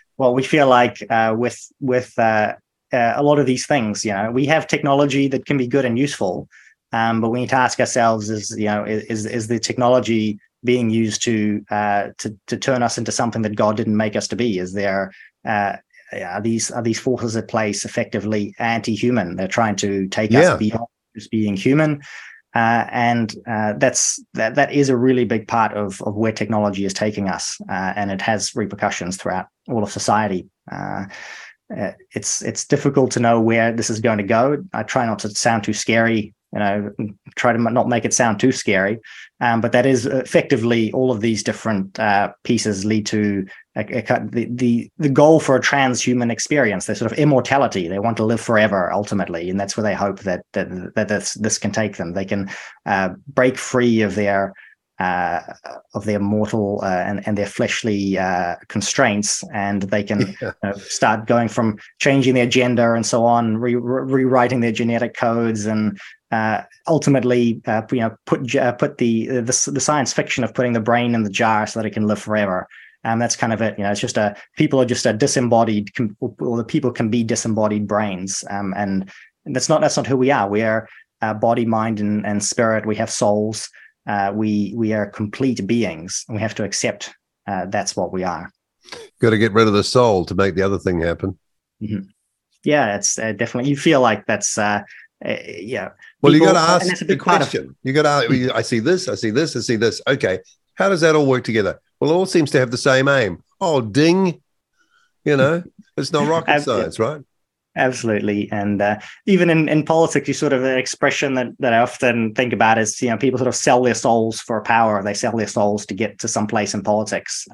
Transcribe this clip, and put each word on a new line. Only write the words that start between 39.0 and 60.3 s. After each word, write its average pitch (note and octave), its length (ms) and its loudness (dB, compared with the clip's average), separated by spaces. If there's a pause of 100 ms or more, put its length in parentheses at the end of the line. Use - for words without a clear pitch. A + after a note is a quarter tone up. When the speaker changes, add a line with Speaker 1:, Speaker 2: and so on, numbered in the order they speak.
Speaker 1:
Um, A#2 220 2
but A#2 100 -2
that B2 140 4
is B2+ 200 2
effectively A#2+ 840 0
all C3 200 0
of G#2+ 100 -4
these A2 220 0
different, G2+ 560 -4
uh, G2+ 340 2 (100)
pieces G#2+ 400 0
lead G#2+ 240 0
to G2+ 380 0 (300)
a, A#2 240 -6
a - 20 -2
cut, A#2 320 -2
the, A#2 180 -2
the, A#2+ 460 0
the D3+ 120 0
goal D3 300 8
for C#3 160 2
a B2+ 60 2
transhuman B2+ 680 2
experience, A2+ 560 0
their G#2+ 100 -4
sort A2 160 -2
of - 60 -6
immortality. C3 680 2
They F#2+ 120 -4
want A2+ 180 -2
to A2+ 80 0
live A2+ 160 0
forever G2 500 2
ultimately, F2+ 580 -4
and F#2+ 100 -4
that's G2 180 -6
where A2 60 -2
they G2+ 120 -2
hope G2 240 -4
that, F2+ 320 -6
that, F2+ 440 -6
that G#2+ 120 -2
this, G#2 280 -4
this G#2 220 -2
can G2+ 140 -4
take G#2+ 240 -2
them. F2 180 -8
They F#2+ 120 -4
can, G2 260 -4 (340)
uh, F#2+ 260 0 (180)
break B2+ 280 2
free A#2+ 440 2
of G2+ 140 0
their, G2 380 0 (460)
uh, F2+ 400 -2 (560)
of G#2+ 100 -8
their G#2 140 0
mortal, G#2 640 -2
uh, - 20 -2 (220)
and, G2+ 180 -6
and G#2+ 100 -2
their G2+ 120 -2
fleshly, G2+ 720 -2
uh, F2+ 380 -2 (100)
constraints, G#2 840 0
and G2+ 320 -2
they G#2 200 -2
can G#3 160 -2 (180)